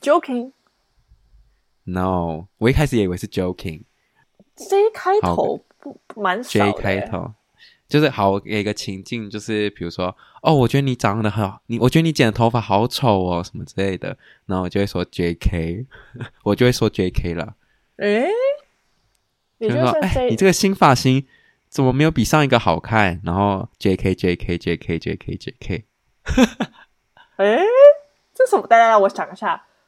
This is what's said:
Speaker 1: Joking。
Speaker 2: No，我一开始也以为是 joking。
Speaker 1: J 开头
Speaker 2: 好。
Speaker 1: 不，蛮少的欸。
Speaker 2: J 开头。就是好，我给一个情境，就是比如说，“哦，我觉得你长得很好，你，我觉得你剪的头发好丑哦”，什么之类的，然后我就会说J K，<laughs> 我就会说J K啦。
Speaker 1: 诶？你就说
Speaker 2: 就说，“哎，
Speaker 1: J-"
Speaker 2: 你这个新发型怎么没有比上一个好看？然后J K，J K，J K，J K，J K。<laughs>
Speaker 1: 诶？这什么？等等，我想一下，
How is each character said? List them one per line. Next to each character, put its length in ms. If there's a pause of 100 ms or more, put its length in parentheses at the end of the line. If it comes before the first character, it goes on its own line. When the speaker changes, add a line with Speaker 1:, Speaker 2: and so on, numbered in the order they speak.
Speaker 1:
Joking。 480 (1300)
Speaker 2:
No， 600 (140)
我 100
一 40
开 120
始 120
也 80
以 20
为 100
是 100
joking。 560 (720)
Speaker 1:
J 380
开 280
头 360
Speaker 2:
好。 60 (160)
Speaker 1:
不， 200 (160)
蛮 280
少 160
的 60
欸。 80
Speaker 2:
J 80
开 200
头。 300 (560)
就 120
是 100
好， 220
我 80
给 200
一 40
个 100
情 300
境， 260
就 100
是 320
比 120
如 60
说 260 (280)
，“哦， 100
我 140
觉 100
得 40
你 140
长 260
得 80
很 160
好， 200
你， 140
我 100
觉 100
得 40
你 80
剪 140
的 60
头 180
发 120
好 260
丑 380
哦”， 180
什 140
么 80
之 120
类 200
的， 200 (280)
然 120
后 60
我 60
就 100
会 60
说 180
J 300
K， 520 (300)
<laughs> 280
我 120
就 100
会 60
说 180
J 200
K 240
啦。 220 (420)
Speaker 1:
诶？ 300 (1300)
你 100
就 80
说 100
Speaker 2:
就 60
说 100
，“哎， 120
Speaker 1:
J-" 160
Speaker 2:
你 80
这 80
个 80
新 200
发 220
型 300 (420)
怎 160
么 80
没 120
有 80
比 120
上 200
一 40
个 100
好 220
看？ 460
然 100
后 320 (100)
J 200
K，J 400
K，J 400
K，J 400
K，J 420
K。 260 (380)
<laughs> 1120
Speaker 1:
诶？ 220 (760)
这 140
什 80
么？ 120
等 120
等， 220
我 80
想 220
一 40
下， 280 (240)